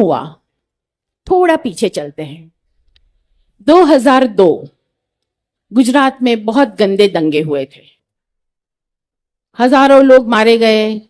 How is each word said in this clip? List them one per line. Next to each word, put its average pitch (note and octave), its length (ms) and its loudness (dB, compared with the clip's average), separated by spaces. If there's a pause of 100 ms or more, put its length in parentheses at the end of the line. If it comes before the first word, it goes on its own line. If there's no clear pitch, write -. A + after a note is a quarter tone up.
हुआ? D#3+ 400 -6 (880)
थोड़ा F4+ 280 0
पीछे A3 340 -6
चलते D3 340 -12
हैं। D#3+ 280 -20 (1080)
दो E4 220 4
हज़ार C4+ 440 2
दो F#3 400 0 (1080)
गुजरात C4 480 0
में A#3 240 -2
बहुत A3+ 340 -2
गंदे G3+ 280 0
दंगे D#3 340 -4
हुए C#3+ 240 -6
थे। - 160 -20 (1800)
हजारों C4+ 440 4
लोग C4 240 4
मारे A#3 300 0
गए, A3 520 -2